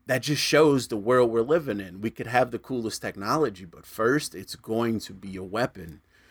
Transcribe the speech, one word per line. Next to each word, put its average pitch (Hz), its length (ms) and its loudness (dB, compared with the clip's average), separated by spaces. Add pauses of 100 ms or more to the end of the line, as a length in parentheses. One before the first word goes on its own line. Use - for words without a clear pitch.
that 127 160 0
just 143 200 -2
shows 143 460 4
the 113 100 -4
world 120 340 4
we're 117 100 2
living 135 380 0
in. 92 200 -12
We 110 120 -4
could 117 160 -8
have 123 240 2
the 117 80 -6
coolest 117 420 -6
technology, 104 640 -2
but 82 220 -20
first 127 480 0
it's 95 200 -14
going 113 460 -2
to - 120 -14
be 95 220 -14
a 92 80 -10
weapon, 92 580 -6 (280)